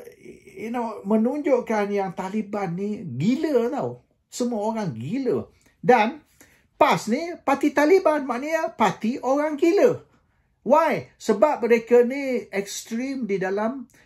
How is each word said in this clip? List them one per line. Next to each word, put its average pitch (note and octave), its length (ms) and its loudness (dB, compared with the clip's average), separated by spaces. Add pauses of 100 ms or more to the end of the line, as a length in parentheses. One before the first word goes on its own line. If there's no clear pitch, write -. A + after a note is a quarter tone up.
(580)
you A3+ 160 -8
know, A3+ 320 -6
menunjukkan A3+ 880 2
yang F#3+ 240 -2
Taliban G3 560 -4
ni G3+ 320 -6
gila A#3 640 0
tau. C3 320 -6 (240)
Semua A3+ 480 -4
orang F#3+ 240 -4
gila. D#3+ 480 -4 (320)
Dan A3 400 4 (560)
pas B3 320 2
ni, B3+ 160 0 (240)
parti C#4 240 2
Taliban, D4+ 560 2
maknanya D#4 480 -4
parti A3 480 -2
orang D4 320 0
gila. D4+ 560 2 (520)
Why? C4 560 2
Sebab A#3 480 0
mereka A#3+ 400 4
ni C4 480 -4
ekstrim A#3 720 -6
di F#3+ 160 -2
dalam, G#3+ 480 -4 (160)